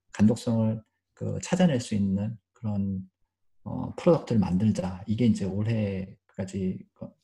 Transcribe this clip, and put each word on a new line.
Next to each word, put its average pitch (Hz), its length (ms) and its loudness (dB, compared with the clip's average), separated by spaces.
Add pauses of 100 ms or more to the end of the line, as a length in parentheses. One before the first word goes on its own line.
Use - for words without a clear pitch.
(120)
간독성을 110 720 2 (320)
그 104 280 -6
찾아낼 175 380 2
수 - 140 -4
있는 101 420 0 (160)
그런, 98 480 -2 (640)
어, - 320 -8
프로덕트를 151 440 2
만들자. 92 680 0
이게 113 200 0
이제 104 200 2
올해까지 98 1300 -4 (160)
그, - 140 -14 (160)